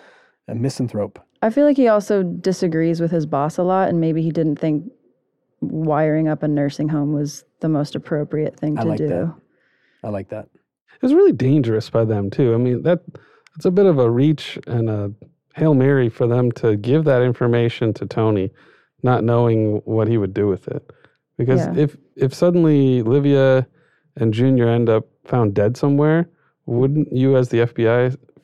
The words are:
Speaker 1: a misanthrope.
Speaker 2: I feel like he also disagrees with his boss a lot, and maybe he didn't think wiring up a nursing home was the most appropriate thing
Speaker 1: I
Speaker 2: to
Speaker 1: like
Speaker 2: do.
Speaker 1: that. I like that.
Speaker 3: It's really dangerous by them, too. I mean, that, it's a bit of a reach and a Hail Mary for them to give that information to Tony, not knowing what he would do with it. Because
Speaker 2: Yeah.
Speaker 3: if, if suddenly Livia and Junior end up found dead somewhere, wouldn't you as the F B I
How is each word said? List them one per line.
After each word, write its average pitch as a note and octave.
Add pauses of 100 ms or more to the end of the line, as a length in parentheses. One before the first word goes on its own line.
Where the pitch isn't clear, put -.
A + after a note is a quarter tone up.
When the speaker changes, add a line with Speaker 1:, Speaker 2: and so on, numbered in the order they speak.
(480)
Speaker 1:
a A#2
misanthrope. A#2 (220)
Speaker 2:
I A3
feel C#4+
like C#4+
he C4
also G#3
disagrees E3+
with E3
his E3
boss D3+
a F3+
lot, F#3
and E3+
maybe D#3+
he D#3+
didn't D#3
think D#3 (680)
wiring D#3
up D3+
a D3+
nursing D3
home D3+
was D3 (160)
the D#3+
most D#3
appropriate D3+
thing D3+
Speaker 1:
I E3
Speaker 2:
to E3
Speaker 1:
like D3+
Speaker 2:
do. D#3
Speaker 1:
that. E3 (680)
I A2+
like G2
that. G#2+ (540)
Speaker 3:
It's B3+
really F4+
dangerous B2
by A2+
them, G2+
too. B2
I -
mean, B2
that, E3+ (540)
it's D#3+
a F#3+
bit G3
of E3+
a A#2+
reach C#3
and A2+
a G#2 (440)
Hail D#3
Mary C3
for A#2+
them A#2+
to A2
give B2+
that C3+
information A#2+
to G2+
Tony, G#2+ (540)
not B2
knowing A2+
what A2
he A#2
would G2
do G#2
with F#2
it. - (460)
Because B2+
Speaker 2:
Yeah. D#2+
Speaker 3:
if, C#3+ (200)
if C3
suddenly D3+
Livia C3+ (500)
and A2+
Junior B2
end A#2
up A2 (180)
found G#2+
dead G#2
somewhere, D3+ (380)
wouldn't C3+
you C3
as B2
the A#2
F A#2+
B A2+
I B2 (320)